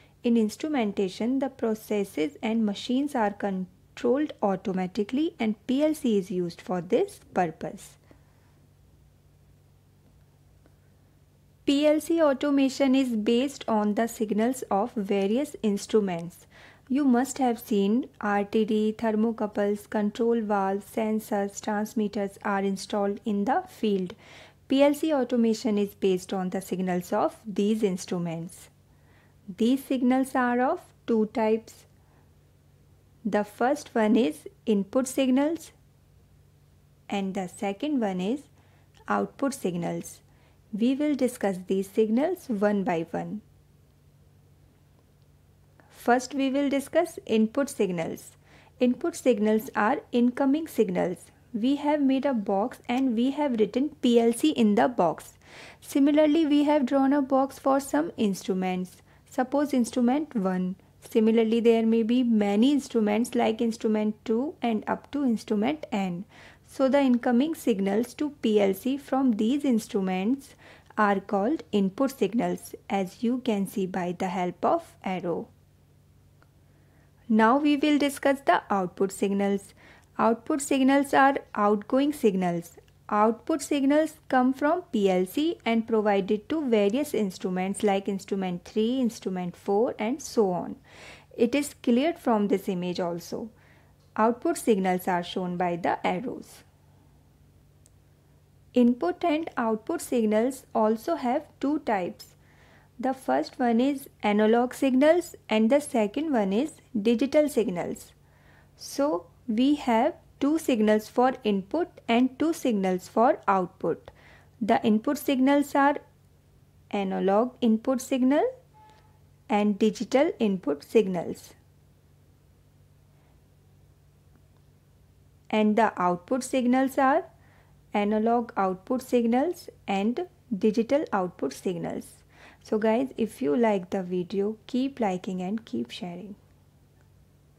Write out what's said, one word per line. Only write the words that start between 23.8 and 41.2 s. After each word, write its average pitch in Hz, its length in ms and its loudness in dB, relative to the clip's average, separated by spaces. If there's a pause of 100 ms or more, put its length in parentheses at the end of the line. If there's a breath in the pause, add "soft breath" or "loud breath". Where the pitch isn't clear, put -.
P 269 140 4
L 285 100 4
C 311 200 -2
automation 226 640 0
is 202 180 -2
based 185 360 0
on 185 200 -4
the 190 100 -4
signals 180 500 -4
of 247 240 -2 (100)
these 214 380 0
instruments. 175 840 -6 (880 soft breath)
These 254 260 2
signals 262 520 0
are 247 260 0
of 311 180 0 (260)
two 220 280 2
types. 220 500 -2 (1400 soft breath)
The 208 180 0
first 254 500 -2
one 214 220 2
is 277 320 0 (180)
input 214 400 0
signals 277 680 0 (1400)
and 196 240 -4
the 190 160 -6
second 247 500 -4
one 190 220 -2
is 233 220 -2 (640 soft breath)
output 208 440 -2
signals. 170 680 -6 (500 soft breath)
We 226 240 0
will 294 200 0
discuss 240 420 -2 (100)